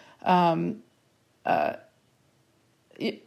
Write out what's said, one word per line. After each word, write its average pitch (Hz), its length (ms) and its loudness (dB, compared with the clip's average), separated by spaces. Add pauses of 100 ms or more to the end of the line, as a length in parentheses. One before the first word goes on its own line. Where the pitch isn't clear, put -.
(240)
um, 170 580 2 (640)
uh, 78 280 0 (1300)
y-, - 280 -6